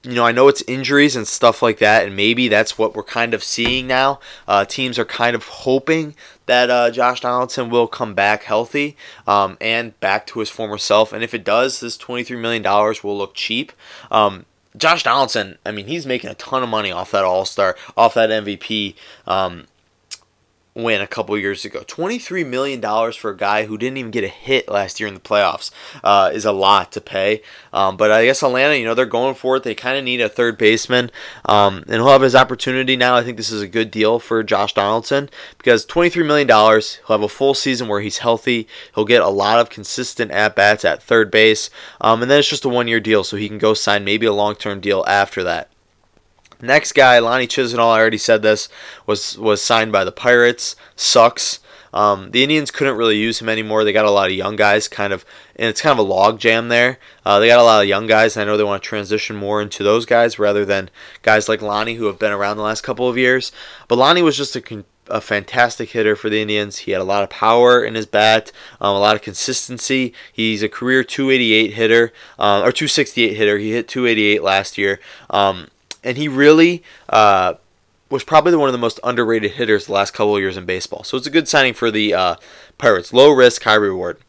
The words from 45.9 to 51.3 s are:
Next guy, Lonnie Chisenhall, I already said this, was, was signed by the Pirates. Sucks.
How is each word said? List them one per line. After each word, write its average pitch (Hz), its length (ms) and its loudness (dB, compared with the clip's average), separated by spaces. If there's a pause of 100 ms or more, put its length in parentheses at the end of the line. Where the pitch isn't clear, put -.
Next 135 340 0
guy, 127 260 6
Lonnie 120 260 0
Chisenhall, 117 480 0
I 110 60 4
already 110 180 2
said 110 240 2
this, 107 260 2 (380)
was, - 320 -4
was 107 240 0
signed 110 300 0
by 98 120 2
the 92 80 -4
Pirates. 120 640 2 (200)
Sucks. - 640 2 (340)